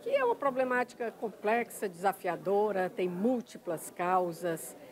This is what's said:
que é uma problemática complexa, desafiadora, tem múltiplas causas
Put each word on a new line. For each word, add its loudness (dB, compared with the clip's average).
que -4
é 4
uma 4
problemática 0
complexa, -2
desafiadora, 0
tem -2
múltiplas -2
causas 0